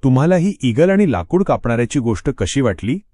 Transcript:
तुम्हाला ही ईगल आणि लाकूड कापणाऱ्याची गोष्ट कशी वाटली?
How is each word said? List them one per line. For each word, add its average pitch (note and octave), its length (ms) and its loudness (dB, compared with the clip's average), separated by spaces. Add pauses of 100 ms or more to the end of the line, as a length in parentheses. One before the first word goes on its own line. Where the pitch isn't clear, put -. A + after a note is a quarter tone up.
तुम्हाला C#3 320 2
ही F3+ 260 0
ईगल C3 280 2
आणि G3 220 2
लाकूड G#2 320 -2
कापणाऱ्याची A#2+ 540 -2
गोष्ट A#2 320 -2
कशी A2+ 300 -4
वाटली? A#2 380 -2 (160)